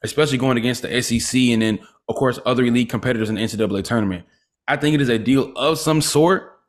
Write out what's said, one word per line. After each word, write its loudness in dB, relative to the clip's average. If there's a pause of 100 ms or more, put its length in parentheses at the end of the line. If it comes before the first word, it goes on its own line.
especially 0
going 2
against -2
the -8
S -2
E 0
C 2
and 2
then, 0 (300)
of -4
course, 0
other 2
elite 2
competitors -2
in -2
the -4
N -2
C -6
double -2
A -4
tournament. -2 (420)
I 0
think 0
it 2
is 2
a 2
deal 0
of 0
some 2
sort. 2 (180)